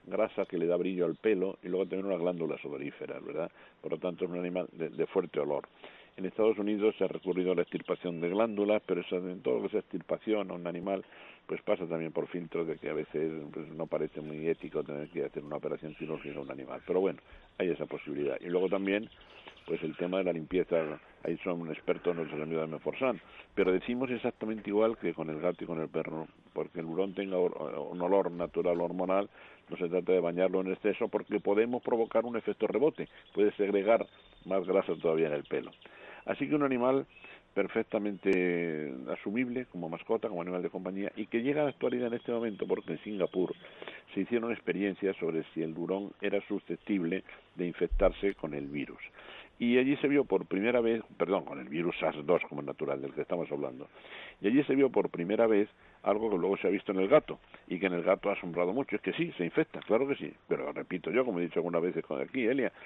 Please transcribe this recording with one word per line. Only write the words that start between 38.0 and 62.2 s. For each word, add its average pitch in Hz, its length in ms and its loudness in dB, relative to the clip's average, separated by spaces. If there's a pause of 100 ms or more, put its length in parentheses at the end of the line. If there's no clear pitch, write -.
asumible 120 600 -2
como 85 180 -6
mascota, 107 380 -2
como 90 140 -4
animal 90 200 -2
de 87 80 -2
compañía, 95 460 -6
y 107 120 -6
que 117 140 0
llega 143 200 0
a - 40 4
la 135 60 0
actualidad 123 360 -2
en 113 80 -2
este 120 160 -6
momento 113 360 -2
porque 95 260 -2
en - 100 -6
Singapur 92 500 0 (600)
se 98 80 -2
hicieron 117 300 0
experiencias 95 640 0
sobre 80 260 0 (100)
si 82 100 -2
el 80 140 -4
hurón 92 340 -2 (100)
era 101 260 0
susceptible 92 760 -2 (320)
de 87 120 -2
infectarse 92 680 2
con 76 180 -8
el 71 140 -6
virus. 69 320 -8 (640)
Y 120 160 4
allí 135 200 4
se 143 100 2
vio 139 160 6
por 90 220 2
primera 113 340 2
vez, 113 240 2 (140)
perdón, 85 260 2
con 71 160 -10
el 64 80 -10
virus 82 320 -2
sars 76 260 -2
dos, 80 220 6
como 73 140 -6
es 69 60 -6
natural, 69 340 -4
del 69 120 -8
que 73 80 -4
estamos 78 300 -4
hablando, 69 380 -6 (500)
y 95 80 -2
allí 139 160 6
se 139 100 0
vio 135 160 6
por 92 200 2
primera 104 380 4
vez 104 200 6 (340)
algo 107 280 2
que 98 80 2
luego 95 180 2
se 95 120 0
ha - 20 6
visto 101 240 0
en 95 60 2
el 95 100 4
gato, - 300 6 (280)
y 90 100 -2
que 92 100 0
en 90 60 2
el 87 100 0
gato 95 260 4
ha 98 40 2
asombrado 87 380 0
mucho, 131 240 -2
es - 60 -6
que 92 100 0
sí, 165 260 -2
se 90 60 -2
infecta, 85 380 0
claro 117 260 2
que 143 80 -2
sí, - 180 -8 (140)
pero - 240 -2
repito - 400 -6
yo, 127 140 4
como 92 140 0
he 87 40 0
dicho 85 160 -2
algunas 85 220 0
veces 80 240 0
con 67 160 -4